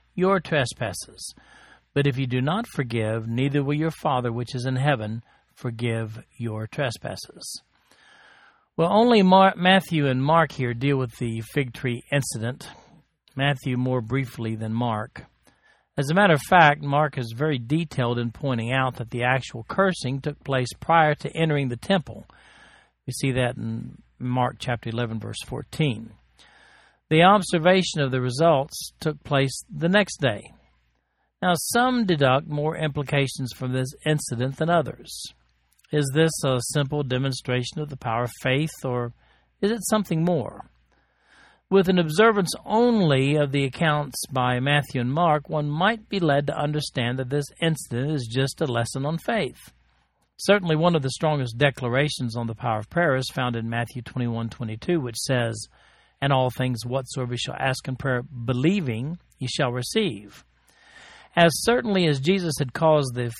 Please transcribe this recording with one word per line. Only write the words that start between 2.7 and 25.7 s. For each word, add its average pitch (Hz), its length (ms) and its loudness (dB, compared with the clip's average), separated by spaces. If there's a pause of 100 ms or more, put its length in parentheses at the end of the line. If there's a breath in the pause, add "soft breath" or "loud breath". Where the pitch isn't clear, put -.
neither 139 340 0
will 143 120 -2
your 156 180 -2
Father, 127 400 -2
which 123 240 -6
is 123 100 -6
in 131 100 -2
heaven, 117 460 0 (320 soft breath)
forgive 113 680 -6 (140)
your 110 300 -6
trespasses. - 960 -8 (1120 soft breath)
Well, 170 160 2
only 220 300 6
Mar-, 190 340 8
Matthew 175 520 4
and 127 140 0
Mark 156 280 4
here 120 240 -4
deal 135 220 0
with 127 220 -4
the 113 220 -4 (120)
fig 131 200 -2
tree 120 380 -6
incident, 127 580 -4 (680 loud breath)
Matthew 135 400 0
more 127 240 0
briefly 117 560 -4
than 110 160 -6
Mark. 113 520 -4 (720 soft breath)
As 143 140 -2
a 160 40 0
matter 190 200 6
of 135 80 2
fact, 151 380 8
Mark 143 380 0
is 117 180 -6
very 147 220 0
detailed 120 640 -2
in 120 100 -2
pointing 120 420 -4
out 131 240 2
that 113 140 -10
the 120 140 -4
actual 127 400 -2
cursing 156 560 -2
took 147 240 -8
place 131 240 -2 (100)
prior 156 380 4
to - 200 -10
entering 151 320 0
the 120 80 -6
temple. - 480 -4 (800 soft breath)
We 131 80 -6
see 135 200 -2
that 120 240 0
in 113 440 -8 (160)
Mark 123 440 -2
chapter 120 300 -4
eleven, 113 280 -4
verse 107 260 -10
fourteen. - 680 -4 (960 soft breath)